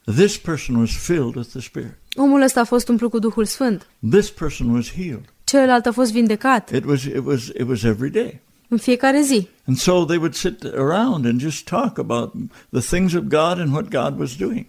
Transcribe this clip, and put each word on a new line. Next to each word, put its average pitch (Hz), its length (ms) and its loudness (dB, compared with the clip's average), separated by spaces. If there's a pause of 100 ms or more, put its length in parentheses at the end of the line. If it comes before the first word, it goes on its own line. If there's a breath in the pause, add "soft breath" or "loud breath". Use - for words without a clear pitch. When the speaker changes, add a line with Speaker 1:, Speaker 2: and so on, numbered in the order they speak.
(160)
Speaker 1:
This 202 220 4
person 139 380 -4
was 113 160 2
filled 131 440 -2
with 120 140 -8
the 131 120 -14
Spirit. - 360 -12 (180)
Speaker 2:
Omul 277 260 4
ăsta 262 180 4
a 233 40 4
fost 240 240 0
umplut 233 240 0
cu 233 80 -2
Duhul 214 260 0
Sfânt. 226 420 -2 (220)
Speaker 1:
This 190 200 4
person 131 400 -4
was 117 240 0
healed. 165 280 -8 (220)
Speaker 2:
Celălalt 254 420 4
a 240 60 2
fost 233 200 2
vindecat. 226 600 2
Speaker 1:
It 123 140 0
was, 139 180 0
it 135 220 -4
was, 131 220 -2
it - 200 -6
was 117 160 -2
every 120 280 0
day. 226 300 -4 (260)
Speaker 2:
În 233 100 0
fiecare 269 440 2
zi. 254 260 2 (200)
Speaker 1:
And 127 100 2
so 180 280 2
they 170 120 0
would 160 160 -2
sit - 300 -6
around 160 640 0
and 120 140 2
just 147 240 -4
talk - 340 -4
about 117 360 -4 (380 soft breath)
the 127 100 -2 (140)
things 180 180 2
of 175 80 0
God 160 380 0
and 156 120 -2
what 151 180 -4
God 139 300 -4
was 135 160 -6
doing. 196 340 -6